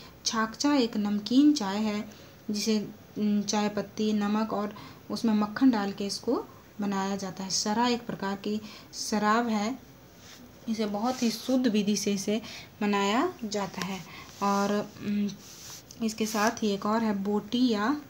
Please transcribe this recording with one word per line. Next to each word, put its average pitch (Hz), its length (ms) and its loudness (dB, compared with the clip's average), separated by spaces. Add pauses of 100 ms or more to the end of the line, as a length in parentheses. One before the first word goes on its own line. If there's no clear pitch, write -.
(260)
छाकचा 226 500 0
एक 226 220 2
नमकीन 214 560 6
चाय 202 240 0
है 214 320 -2 (420)
जिसे, 208 380 0 (300)
उम, 208 220 2
चाय 208 280 0
पत्ती, 208 440 -2
नमक 214 400 0
और 202 220 -2 (360)
उसमें 214 220 0
मक्खन 214 380 4
डाल 202 200 2
के 202 140 -4
इसको 254 400 -2 (360)
बनाया 196 340 0
जाता 190 280 -6
है। 190 60 -8
सरा 220 380 0
एक 233 180 0
प्रकार 196 300 -4
की 208 260 -4 (320)
शराब 220 540 2
है, 220 320 0 (920)
इसे 220 160 0
बहुत 220 380 -2
ही 226 80 4
शुद्ध 254 360 2
विधि 208 300 4
से 202 160 0
इसे 208 280 0 (400)
बनाया 208 520 2 (100)
जाता 196 380 -4
है। 185 500 -10 (120)
और, 202 480 2 (140)
उम, 208 240 0 (760)
इसके 220 200 -2
साथ 220 380 0
ही 208 80 2
एक 196 140 -2
और 220 180 0
है 202 200 0
बोटी 208 460 0
या 226 400 0